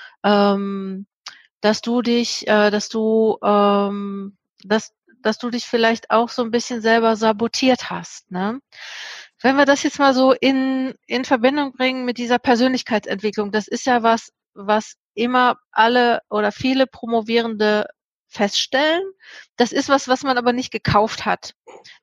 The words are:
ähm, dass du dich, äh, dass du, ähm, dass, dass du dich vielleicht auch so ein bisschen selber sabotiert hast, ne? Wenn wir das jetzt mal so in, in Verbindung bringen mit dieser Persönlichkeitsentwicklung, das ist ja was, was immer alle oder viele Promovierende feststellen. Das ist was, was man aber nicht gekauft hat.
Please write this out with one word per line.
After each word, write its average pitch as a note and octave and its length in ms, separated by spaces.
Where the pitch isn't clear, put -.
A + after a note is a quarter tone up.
ähm, G3 840
dass G#3 200
du A#3+ 220
dich, A#3+ 460
äh, G#3 220
dass G#3 180
du, A3 540
ähm, G3+ 960
dass, G#3+ 300
dass A3 160
du A#3+ 120
dich A#3 160
vielleicht A3+ 440
auch A#3 180
so - 140
ein A3+ 80
bisschen A#3 300
selber A3+ 360
sabotiert A3+ 720
hast, - 400
ne? G3+ 300
Wenn C4+ 160
wir C#4 100
das C#4 180
jetzt D4 140
mal C4+ 160
so C4 180
in, C4 600
in B3 180
Verbindung C4+ 480
bringen B3+ 320
mit B3 140
dieser A#3+ 220
Persönlichkeitsentwicklung, A3 1120
das G#3+ 160
ist - 180
ja A#3+ 160
was, A3+ 300
was G#3 400
immer B3 440
alle A#3+ 580
oder G#3 220
viele C4 380
Promovierende A3+ 960
feststellen. D4+ 800
Das A#3+ 160
ist - 160
was, C4+ 200
was B3+ 140
man C4 160
aber A#3+ 140
nicht B3 200
gekauft - 520
hat. - 300